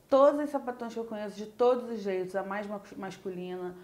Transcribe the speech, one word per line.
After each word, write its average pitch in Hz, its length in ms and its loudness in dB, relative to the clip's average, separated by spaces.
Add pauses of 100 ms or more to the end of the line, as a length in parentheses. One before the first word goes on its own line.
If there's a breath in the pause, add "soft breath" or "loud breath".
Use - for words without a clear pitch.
Todas 285 320 8
as 294 100 -2
sapatões 240 420 -6
que 220 60 -8
eu 226 60 -4
conheço, 208 320 -8
de 214 100 -8
todos 240 420 4
os 226 120 -4
jeitos, 185 340 -2
a 190 80 0
mais 202 240 -6
mas-, 202 300 -10
masculina 180 880 -8